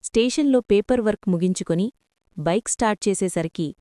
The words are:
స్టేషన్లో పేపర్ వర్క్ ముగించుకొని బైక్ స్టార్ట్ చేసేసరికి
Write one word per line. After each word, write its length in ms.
స్టేషన్లో 560
పేపర్ 420
వర్క్ 280
ముగించుకొని 640
బైక్ 320
స్టార్ట్ 400
చేసేసరికి 720